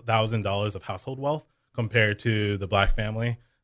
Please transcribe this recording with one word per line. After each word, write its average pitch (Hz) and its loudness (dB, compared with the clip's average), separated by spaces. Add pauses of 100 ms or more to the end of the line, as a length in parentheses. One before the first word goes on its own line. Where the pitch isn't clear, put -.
thousand 110 0
dollars 101 -2
of 95 -10
household 127 -10
wealth 147 -4 (280)
compared 107 2
to 104 0
the 98 -6
black 98 4
family 113 -2 (280)